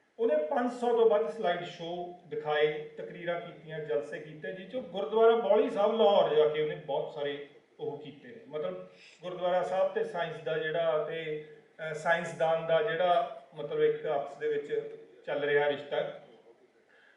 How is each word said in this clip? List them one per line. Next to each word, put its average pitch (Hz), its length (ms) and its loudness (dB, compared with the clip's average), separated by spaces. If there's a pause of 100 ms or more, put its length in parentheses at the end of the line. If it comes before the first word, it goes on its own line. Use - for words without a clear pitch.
(200)
ਉਹਨੇ 240 160 2
ਪੰਜ 262 360 0
ਸੌ 240 160 -4
ਤੋਂ 233 220 6
ਵੱਧ 214 200 4
ਸਲਾਈਡ 175 340 -2
ਸ਼ੋਅ 170 640 -10
ਦਿਖਾਏ, 151 680 0
ਤਕਰੀਰਾਂ 170 440 -8
ਕੀਤੀਆਂ, 156 380 -12
ਜਲਸੇ 147 400 -4
ਕੀਤੇ, 156 340 -12
ਜਿਹ 190 140 -14
'ਚੋਂ 254 140 -6
ਗੁਰਦੁਆਰਾ 220 540 4
ਬੌਲੀ 220 340 4
ਸਾਹਿਬ 208 260 2
ਲਾਹੌਰ 208 400 6
ਜਾ 151 120 8
ਕੇ 151 160 0
ਉਹਨੇ 151 120 -2
ਬਹੁਤ 143 380 -4
ਸਾਰੇ 143 340 -6 (320)
ਉਹ 147 180 -6
ਕੀਤੇ 131 300 -16
ਨੇ। 113 200 -18
ਮਤਲਬ, 131 420 -6 (320)
ਗੁਰਦੁਆਰਾ 180 420 0
ਸਾਹਿਬ 190 300 0
ਤੇ 208 100 0
ਸਾਇੰਸ 165 400 -4
ਦਾ 160 140 -2
ਜਿਹੜਾ 160 460 0
ਤੇ, 160 420 -6 (340)
ਅਹ, 160 140 -8
ਸਾਇੰਸਦਾਨ 165 760 0
ਦਾ 160 140 4
ਜਿਹੜਾ 170 580 2 (180)
ਮਤਲਬ 151 260 -4
ਇੱਕ 151 240 2
ਆਪਸ - 320 -2
ਦੇ 151 100 -4
ਵਿੱਚ - 500 -4 (280)
ਚੱਲ 143 160 -2
ਰਿਹਾ 143 280 4
ਰਿਸ਼ਤਾ। - 520 -4 (960)